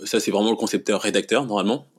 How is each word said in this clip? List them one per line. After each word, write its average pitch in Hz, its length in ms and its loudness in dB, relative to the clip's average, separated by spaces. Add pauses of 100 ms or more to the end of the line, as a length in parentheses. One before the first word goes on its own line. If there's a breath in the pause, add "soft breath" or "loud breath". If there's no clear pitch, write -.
ça, - 140 -2
c'est 104 140 0
vraiment 104 180 2
le 107 60 2
concepteur-rédacteur, 104 920 0
normalement. 104 400 0 (120)